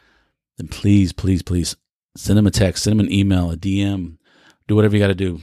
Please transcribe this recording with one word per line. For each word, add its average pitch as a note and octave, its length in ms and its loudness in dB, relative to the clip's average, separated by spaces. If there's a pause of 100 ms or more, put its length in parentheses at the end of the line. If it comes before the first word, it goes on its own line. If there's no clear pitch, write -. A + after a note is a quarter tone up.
(560)
then E2 100 -12
please, G2+ 460 2
please, F#2 300 -2
please F2 340 -6 (400)
send G2+ 220 0
them G#2 80 4
a F#2+ 40 2
text, F#2 340 0
send G#2+ 140 0
them G2+ 80 2
an - 60 -4
email, F#2+ 380 0
a E2 60 -6
D G2 260 -2
M, F#2 360 -6 (480)
do G#2+ 80 0
whatever G#2+ 220 4
you G#2 60 2
gotta G2 120 2
do. F2 280 -6